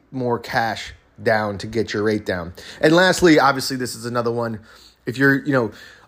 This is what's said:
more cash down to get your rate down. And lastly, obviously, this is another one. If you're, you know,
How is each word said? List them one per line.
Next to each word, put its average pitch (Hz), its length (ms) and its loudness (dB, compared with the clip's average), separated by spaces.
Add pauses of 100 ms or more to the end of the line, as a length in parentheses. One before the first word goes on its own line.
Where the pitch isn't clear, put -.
(120)
more 123 260 -4
cash 113 560 -6 (280)
down 107 360 0
to - 80 -12
get 110 280 -4
your 104 100 -2
rate 107 240 -2
down. 87 260 -6 (260)
And 156 140 4
lastly, 175 460 6
obviously, 135 380 0
this 123 180 -6
is 113 100 -14
another 120 260 -2
one. 117 280 -4 (460)
If 120 120 -8
you're, 139 280 2
you 147 60 -2
know, 120 200 0 (360)